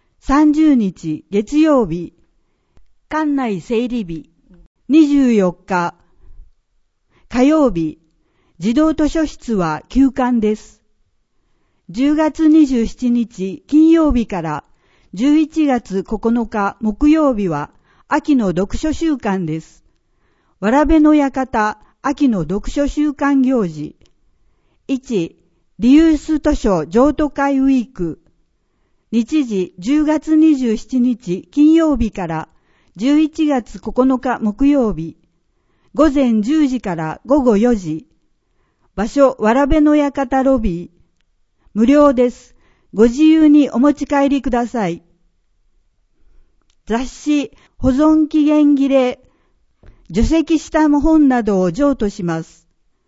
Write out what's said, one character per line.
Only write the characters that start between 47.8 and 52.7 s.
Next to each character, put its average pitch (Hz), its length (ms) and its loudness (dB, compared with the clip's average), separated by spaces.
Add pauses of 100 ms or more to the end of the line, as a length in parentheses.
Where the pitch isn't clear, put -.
存 311 360 2
期 302 180 0
限 302 300 2
切 269 140 0
れ、 262 320 0 (880)
除 208 140 0
籍 320 340 0
し - 120 -16
た 311 180 0
本 294 400 2
な 247 140 0
ど 196 180 -2
を 180 100 0
譲 277 240 -2
渡 208 140 -4
し 190 160 -10
ま 165 180 -6
す。 - 240 -20 (420)